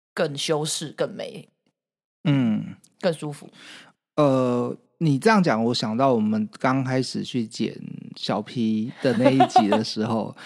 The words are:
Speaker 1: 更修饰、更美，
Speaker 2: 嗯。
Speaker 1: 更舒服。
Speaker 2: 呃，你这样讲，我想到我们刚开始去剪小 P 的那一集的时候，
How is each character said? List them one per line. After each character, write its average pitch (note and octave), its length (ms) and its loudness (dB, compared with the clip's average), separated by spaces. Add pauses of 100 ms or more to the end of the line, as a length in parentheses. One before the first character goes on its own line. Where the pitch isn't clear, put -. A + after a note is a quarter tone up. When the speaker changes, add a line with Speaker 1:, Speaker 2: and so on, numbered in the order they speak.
(120)
Speaker 1:
更 D3+ 240 -2
修 D3+ 260 -2
饰、 D3+ 320 -6
更 C#3+ 160 -4
美， - 380 -12 (760)
Speaker 2:
嗯。 A#2+ 500 0 (240)
Speaker 1:
更 F3+ 140 0
舒 D3+ 180 -8
服。 - 180 -16 (680)
Speaker 2:
呃， B2+ 580 2 (240)
你 D3 200 2
这 C3 100 2
样 G#3+ 140 6
讲， A2+ 200 2
我 A#2+ 100 2
想 A2 240 -2
到 C3+ 180 4
我 A2+ 40 2
们 G#2+ 300 0 (100)
刚 C3 240 0
开 C3 180 -2
始 A2 220 -6
去 A#2+ 240 -4
剪 - 320 -6 (380)
小 G#2+ 240 -4
P A2 500 -2 (120)
的 A#3+ 160 2
那 C4 120 6
一 - 80 4 (100)
集 E4 200 4
的 C4+ 160 2
时 G#3+ 200 -4
候， A3 300 -2 (120)